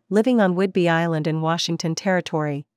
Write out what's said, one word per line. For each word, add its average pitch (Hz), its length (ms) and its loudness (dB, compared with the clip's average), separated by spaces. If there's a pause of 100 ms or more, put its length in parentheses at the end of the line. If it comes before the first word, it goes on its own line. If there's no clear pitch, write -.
living 220 320 2
on 185 140 4
Whidbey 185 340 0
Island 165 380 0
in 160 140 -2
Washington 165 560 -2
Territory, 156 720 -2 (100)